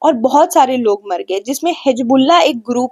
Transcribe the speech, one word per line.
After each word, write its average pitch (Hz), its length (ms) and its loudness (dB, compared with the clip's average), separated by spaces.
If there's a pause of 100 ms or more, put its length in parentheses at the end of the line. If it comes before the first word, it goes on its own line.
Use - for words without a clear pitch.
और 311 100 2
बहुत 254 400 0
सारे 262 240 2
लोग 208 300 -2
मर 190 160 -6
गए, 196 180 -6
जिसमें 285 380 -6
हिजबुल्ला 262 640 2
एक 285 180 0
ग्रुप 247 340 -6